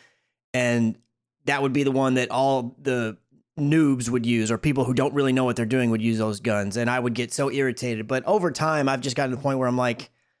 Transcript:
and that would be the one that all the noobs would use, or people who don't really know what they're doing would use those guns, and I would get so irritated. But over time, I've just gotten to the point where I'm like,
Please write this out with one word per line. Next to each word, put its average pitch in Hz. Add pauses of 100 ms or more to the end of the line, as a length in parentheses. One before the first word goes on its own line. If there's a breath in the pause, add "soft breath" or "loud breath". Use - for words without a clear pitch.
(540 soft breath)
and 120 (480)
that 139
would 139
be 143
the 135
one 131
that 123
all 131
the 120 (420)
noobs 143
would 120
use, 113
or 113
people 135
who 123
don't 135
really 135
know 131
what 123
they're 117
doing 120
would 110
use 113
those 107
guns, 104
and 120
I 127
would 120
get 117
so 139
irritated. 123
But 135
over 180
time, 151
I've 135
just 131
gotten 135
to 123
the 143
point 135
where 127
I'm 123
like, 123 (320)